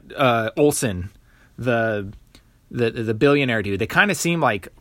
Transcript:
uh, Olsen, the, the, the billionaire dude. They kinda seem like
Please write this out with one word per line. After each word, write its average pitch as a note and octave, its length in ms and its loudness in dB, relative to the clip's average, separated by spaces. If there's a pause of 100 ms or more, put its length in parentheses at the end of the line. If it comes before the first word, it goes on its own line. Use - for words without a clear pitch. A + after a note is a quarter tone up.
(160)
uh, A#2 420 2
Olsen, A2 540 0 (460)
the, A2+ 540 -2 (600)
the, A#2 180 0
the A#2 240 -2
billionaire C3 480 2
dude. G2 180 -2
They A2 80 -2
kinda F#3+ 280 2
seem E3+ 240 -2
like A2+ 300 0 (120)